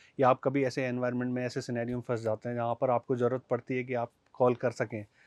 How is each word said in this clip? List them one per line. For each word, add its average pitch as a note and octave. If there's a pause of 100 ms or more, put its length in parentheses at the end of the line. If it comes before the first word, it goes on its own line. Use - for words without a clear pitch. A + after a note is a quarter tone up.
(200)
या C3
आप B2+
कभी C#3
ऐसे C3
एनवायरनमेंट B2
में, B2
ऐसे A#2+
सिनेरियो A#2+
में A#2+
फंस A#2+
जाते A2+
हैं, A#2+
जहाँ A#2
पर C3
आपको B2
ज़रूरत A#2+
पड़ती B2
है B2+
कि B2+
आप A#2+ (220)
कॉल B2
कर A#2+
सकें, A2 (220)